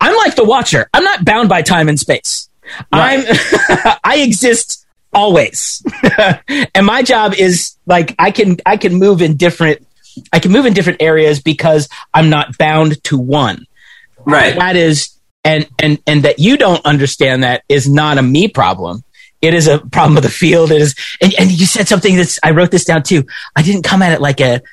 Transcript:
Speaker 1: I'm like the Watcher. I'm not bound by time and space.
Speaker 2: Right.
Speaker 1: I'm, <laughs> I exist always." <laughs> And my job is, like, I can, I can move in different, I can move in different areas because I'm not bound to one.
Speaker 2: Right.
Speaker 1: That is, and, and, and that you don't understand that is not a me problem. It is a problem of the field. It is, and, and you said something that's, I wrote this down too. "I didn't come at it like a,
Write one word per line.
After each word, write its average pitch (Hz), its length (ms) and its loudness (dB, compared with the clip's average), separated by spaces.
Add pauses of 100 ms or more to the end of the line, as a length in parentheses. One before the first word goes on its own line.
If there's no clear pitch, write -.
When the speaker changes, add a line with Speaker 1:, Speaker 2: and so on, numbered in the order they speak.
Speaker 1:
I'm 349 160 0
like 415 180 0
the 247 80 2
Watcher. 226 520 0
I'm 302 80 2
not 285 200 -2
bound 214 240 0
by 180 140 0
time 160 280 0
and 147 100 -2
space. - 500 -6 (420)
Speaker 2:
Right. 262 380 0
Speaker 1:
I'm, - 720 0
<laughs> - 40 -8
I 262 180 0
exist 240 600 -2 (300)
always." 202 760 -2
<laughs> - 40 -8 (800)
And 196 140 2
my 247 160 0
job 220 320 0
is, 180 400 -2 (100)
like, 175 320 0
I 196 140 2
can, 196 340 0
I 208 120 2
can 180 180 -2
move 190 260 2
in 156 160 0
different, 160 480 -2 (480)
I 170 60 2
can 180 120 0
move 262 140 4
in 226 80 2
different 175 300 -2
areas 156 360 2
because 156 480 0 (280)
I'm 160 160 4
not 147 260 -4
bound 156 480 0
to 143 140 -2
one. 123 480 -2 (580)
Speaker 2:
Right. - 300 0
Speaker 1:
That 180 200 -2
is, 160 340 0 (340)
and, 156 240 -2 (100)
and, 151 300 -2
and 151 160 2
that 147 160 0
you 233 180 2
don't 185 260 0
understand 135 600 0
that 123 260 -2
is 139 180 0
not 147 300 2
a 131 60 2
me 147 240 2
problem. 92 560 -4 (360)
It 165 140 0
is 156 140 2
a 147 120 4
problem 151 380 2
of 127 60 2
the - 60 -2
field. 160 420 0
It 151 100 2
is, 147 140 -2 (260)
and, 190 180 4
and 185 120 2
you 180 160 2
said 196 200 -2
something 190 280 2
that's, 180 260 -2
I 160 100 0
wrote 170 200 2
this 180 140 0
down 160 180 0
too. 151 200 0 (320)
"I 147 60 2
didn't 180 220 0
come 190 180 0
at 175 120 2
it 151 60 -2
like 143 220 -2
a, 127 200 0 (120)